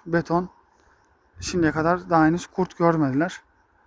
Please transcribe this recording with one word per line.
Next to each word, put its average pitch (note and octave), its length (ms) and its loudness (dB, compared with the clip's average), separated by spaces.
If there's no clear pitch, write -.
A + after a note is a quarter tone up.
Beton. E3+ 440 -2
Şimdiye E3 320 -2
kadar E3+ 380 -2
daha D#3+ 160 4
henüz E3 220 0
kurt - 300 -6
görmediler. D#3+ 640 0